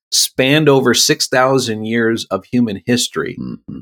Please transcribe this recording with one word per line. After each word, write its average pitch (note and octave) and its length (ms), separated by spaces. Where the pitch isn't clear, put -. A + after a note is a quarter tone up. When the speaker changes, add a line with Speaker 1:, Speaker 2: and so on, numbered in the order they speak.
Speaker 1:
spanned D3 600
over B2+ 240
six - 340
thousand B2 560
years A2+ 420
of G2 200
human A2+ 400
history. A#2+ 520
Speaker 2:
Mm-hmm. B1 440